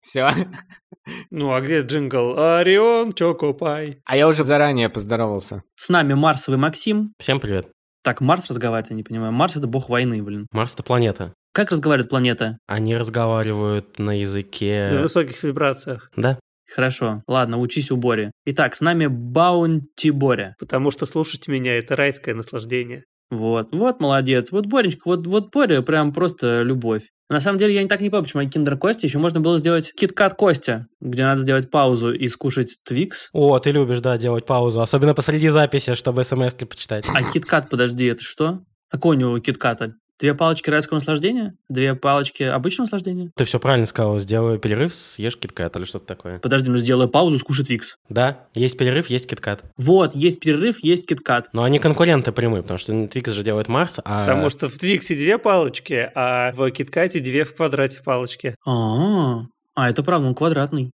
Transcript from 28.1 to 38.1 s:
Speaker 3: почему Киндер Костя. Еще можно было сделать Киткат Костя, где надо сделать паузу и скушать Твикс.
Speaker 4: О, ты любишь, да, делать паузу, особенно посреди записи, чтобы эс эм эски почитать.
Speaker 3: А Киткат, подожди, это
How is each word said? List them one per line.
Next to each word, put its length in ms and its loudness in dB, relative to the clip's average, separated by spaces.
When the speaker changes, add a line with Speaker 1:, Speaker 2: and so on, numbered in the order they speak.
Speaker 3:
почему 240 -4
Киндер 280 0
Костя. 300 0
Еще 120 -2
можно 200 2
было 200 4
сделать 360 0
Киткат 380 2
Костя, 540 0
где 240 -2
надо 180 2
сделать 280 2
паузу 420 4
и 160 -2
скушать 560 -4
Твикс. 500 -4
Speaker 4:
О, 260 6
ты 120 2
любишь, 300 2
да, 160 2
делать 300 0
паузу, 340 2
особенно 320 4
посреди 360 2
записи, 440 2
чтобы 300 -2
эс 80 -2
эм 160 0
эски 180 -6
почитать. 480 -8
Speaker 3:
А 100 2
Киткат, 460 0
подожди, 380 0
это 160 -2